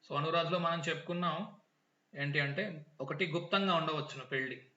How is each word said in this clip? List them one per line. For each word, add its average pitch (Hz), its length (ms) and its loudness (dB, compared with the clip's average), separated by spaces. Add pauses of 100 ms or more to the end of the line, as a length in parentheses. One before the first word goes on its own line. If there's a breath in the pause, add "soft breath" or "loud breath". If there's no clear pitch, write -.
(100)
So 143 80 0
అనురాధలో 165 420 4
మనం 170 220 2
చెప్పుకున్నాం 175 800 -2 (580)
ఏంటి 143 200 0
అంటే 156 460 -2 (160)
ఒకటి 151 260 -2
గుప్తంగా 180 480 2
ఉండవచ్చును 151 500 0
పెళ్లి 131 520 -4